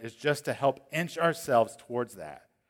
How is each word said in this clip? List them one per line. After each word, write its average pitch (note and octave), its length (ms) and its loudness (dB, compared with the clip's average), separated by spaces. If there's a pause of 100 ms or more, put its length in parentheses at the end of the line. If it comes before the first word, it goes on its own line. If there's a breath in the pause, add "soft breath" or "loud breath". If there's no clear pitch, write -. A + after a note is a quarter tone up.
is A#2 120 -10
just C#3+ 300 -2
to C3+ 80 -2
help C3+ 280 0 (120)
inch D#3+ 240 -4
ourselves C#3 600 2
towards A#2+ 400 -6
that, D2+ 300 -14 (240)